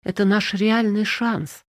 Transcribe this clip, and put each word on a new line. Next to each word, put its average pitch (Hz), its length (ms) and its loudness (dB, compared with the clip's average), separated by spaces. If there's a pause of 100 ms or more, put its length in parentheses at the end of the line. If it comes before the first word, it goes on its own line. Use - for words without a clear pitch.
это 190 220 0
наш 202 280 2
реальный 214 520 2
шанс - 580 -4 (100)